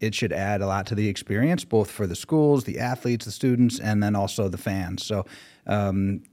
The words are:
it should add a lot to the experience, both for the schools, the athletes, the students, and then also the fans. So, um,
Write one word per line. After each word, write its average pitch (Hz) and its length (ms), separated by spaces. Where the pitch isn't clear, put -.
it 107 140
should 101 180
add 98 280
a 98 60
lot 95 200
to 110 80
the 104 140
experience, 117 560
both 110 260
for 101 160
the 87 100
schools, 147 480
the - 140
athletes, 123 480
the 104 60
students, 123 460
and 107 240
then 104 140
also 98 320
the 90 100
fans. 92 460
So, 101 200
um, 98 560